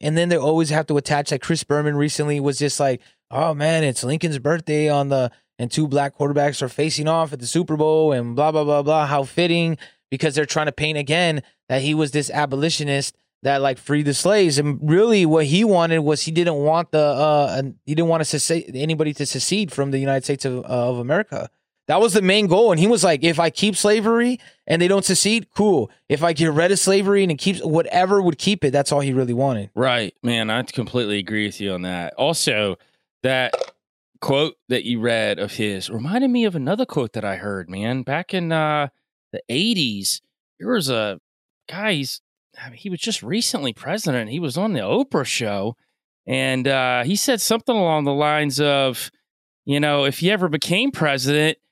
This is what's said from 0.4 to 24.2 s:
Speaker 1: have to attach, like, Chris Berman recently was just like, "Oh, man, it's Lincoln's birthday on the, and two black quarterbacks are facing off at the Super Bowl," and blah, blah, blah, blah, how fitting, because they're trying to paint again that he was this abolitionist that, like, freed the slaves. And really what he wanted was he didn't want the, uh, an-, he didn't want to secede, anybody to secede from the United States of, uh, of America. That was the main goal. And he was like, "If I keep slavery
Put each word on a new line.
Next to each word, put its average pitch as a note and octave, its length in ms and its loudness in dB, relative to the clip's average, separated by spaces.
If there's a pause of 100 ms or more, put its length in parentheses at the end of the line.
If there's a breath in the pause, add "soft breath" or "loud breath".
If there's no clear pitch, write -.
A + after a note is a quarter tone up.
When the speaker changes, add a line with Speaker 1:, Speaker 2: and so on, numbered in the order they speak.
Speaker 1:
have D3+ 180 0
to D3 100 0
attach, D3 340 -2
like, C#3 100 -4
Chris D#3+ 220 -4
Berman D3 340 0
recently D3 420 0
was C#3 180 0
just D3 220 -2
like, C3+ 220 0 (280 soft breath)
"Oh, D3+ 240 -2
man, D#3 300 0
it's C3+ 200 -2
Lincoln's D3 360 -2
birthday D3+ 500 0
on C#3+ 200 0
the, C3 220 0 (280 soft breath)
and A#2+ 100 -4
two D#3 180 0
black C#3 300 0
quarterbacks C#3+ 440 0
are C3 80 -4
facing D3+ 400 -2
off D#3+ 240 0
at C3+ 60 -10
the A#2+ 80 -10
Super E3+ 280 -2
Bowl," D#3 380 4
and A#2+ 240 -2
blah, D3 160 2
blah, D#3 100 2
blah, D3 200 2
blah, D3+ 220 2
how C#3 180 0
fitting, E3 540 0 (320 loud breath)
because C#3 240 -2
they're D3 120 0
trying D3+ 220 0
to C#3+ 40 -2
paint D#3 260 -4
again D3+ 440 0 (260 soft breath)
that C3 140 0
he D3 120 0
was D3+ 180 0
this C#3+ 180 -2
abolitionist C#3+ 880 -2 (240)
that, C#3 200 2
like, C3+ 160 0
freed D3 280 0
the C#3+ 80 0
slaves. F3 460 4
And D3 220 0
really F#3+ 440 6
what D#3 220 4
he F3+ 180 4
wanted E3+ 340 4
was D3 220 0
he D#3+ 100 -6
didn't E3+ 240 2
want D#3 360 0
the, D#3 120 4
uh, D3 560 2
an-, C3+ 260 -6
he D3 100 -2
didn't E3 120 2
want E3 140 2
to D#3 40 -2
secede, D#3+ 500 -2
anybody D3+ 400 -2
to D3 100 -4
secede F3+ 480 -2
from C#3 180 -2
the C3+ 80 0
United C3+ 240 0
States C#3 220 -4
of, B2+ 180 -4
uh, B2 260 -2
of B2 100 -2
America. D3+ 500 -4 (400)
That F3 100 4
was G#3+ 140 2
the G#3+ 80 4
main G3 260 4
goal. G3+ 240 6
And E3 80 2
he F3+ 80 6
was A3 160 4
like, D#3+ 220 2
"If E3 160 2
I E3 80 4
keep G3 260 0
slavery A3+ 640 2 (260 soft breath)